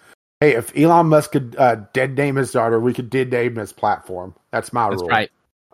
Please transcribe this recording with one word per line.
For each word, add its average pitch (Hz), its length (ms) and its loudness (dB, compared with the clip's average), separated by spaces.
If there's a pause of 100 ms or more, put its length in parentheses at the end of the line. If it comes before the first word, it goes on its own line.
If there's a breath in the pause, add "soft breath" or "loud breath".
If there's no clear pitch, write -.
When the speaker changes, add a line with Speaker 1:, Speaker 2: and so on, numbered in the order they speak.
(400 soft breath)
Speaker 1:
hey, 147 160 4
if 120 200 -6
Elon 165 320 4
Musk 151 260 2
could, 127 260 -4
uh, 123 160 4 (180)
dead 131 240 -4
name 139 200 -2
his 127 140 -2
daughter, 113 280 0
we 120 140 0
could 123 180 -8
dead 131 180 -2
name 123 280 -2
his 104 160 -10
platform. 95 600 -6 (180)
That's 113 220 -6
my 117 160 -2
Speaker 2:
That's 98 120 -6
Speaker 1:
rule. 87 80 -6
Speaker 2:
right. 107 200 -2 (440)